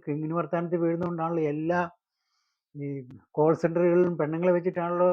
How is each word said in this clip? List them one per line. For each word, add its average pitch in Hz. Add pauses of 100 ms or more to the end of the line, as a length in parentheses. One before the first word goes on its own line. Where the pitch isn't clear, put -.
കിങ്ങിണി 156
വർത്താനത്തിൽ 170
വീഴുന്നതുകൊണ്ടാണല്ലോ 170 (100)
എല്ലാ 165 (960)
ഈ 143 (500)
കോൾ 156
സെന്ററുകളിലും 175
പെണ്ണുങ്ങളെ 165
വെച്ചിട്ടാണല്ലോ 175